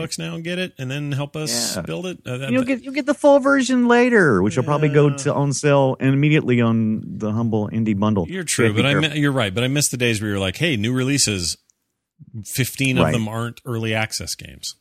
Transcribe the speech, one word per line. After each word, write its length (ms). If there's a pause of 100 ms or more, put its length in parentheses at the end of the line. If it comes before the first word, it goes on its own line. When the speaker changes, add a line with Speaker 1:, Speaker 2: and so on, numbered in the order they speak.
Speaker 1:
bucks 140
now 160
and 120
get 140
it, 200
and 100
then 220
help 240
us 400
Speaker 2:
Yeah. 80
Speaker 1:
build 240
it?" 180
Uh, 120
that, 140
Speaker 2:
You'll 120
Speaker 1:
that 40
Speaker 2:
get, 160
you'll 100
get 120
the 80
full 260
version 480
later, 540
which 160
will 60
probably 260
go 200
Speaker 1:
Yeah. 80
Speaker 2:
to, 180
on 180
sale 460
immediately 640
on 440
the 280
humble 360
indie 300
bundle. 300
Speaker 1:
You're 120
Speaker 2:
So 0
you 40
Speaker 1:
true, 220
Speaker 2:
have 100
to 40
Speaker 1:
but 20
Speaker 2:
be 40
Speaker 1:
I 60
Speaker 2:
careful. 180
Speaker 1:
mi-, 80
you're 140
right. 200
But 120
I 20
miss 220
the 80
days 240
where 100
you're 80
like, 180
"Hey, 200
new 160
releases, 640 (880)
fifteen 520
of 80
Speaker 2:
Right. 80
Speaker 1:
them 140
aren't 380
early 280
access 420
games." 460